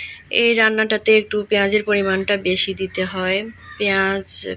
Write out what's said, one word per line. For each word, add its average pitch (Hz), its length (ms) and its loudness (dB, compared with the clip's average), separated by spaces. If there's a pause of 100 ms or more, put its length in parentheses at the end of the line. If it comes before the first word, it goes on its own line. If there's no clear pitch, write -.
(300)
এই 233 240 0
রান্নাটাতে 220 640 2
একটু 208 260 0
পেঁয়াজের 202 400 2
পরিমাণটা 196 540 0
বেশি 190 380 -2
দিতে 190 300 -4
হয়, 190 440 -2 (300)
পেঁয়াজ, 196 680 0 (100)